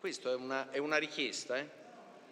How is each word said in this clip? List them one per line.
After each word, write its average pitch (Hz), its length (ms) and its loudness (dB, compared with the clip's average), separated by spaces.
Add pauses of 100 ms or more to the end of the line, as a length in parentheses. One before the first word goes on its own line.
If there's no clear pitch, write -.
Questa 135 300 0
è 127 40 6
una, 131 360 0
è 135 80 2
una 151 180 4
richiesta, 139 600 2
eh? 147 100 -2 (640)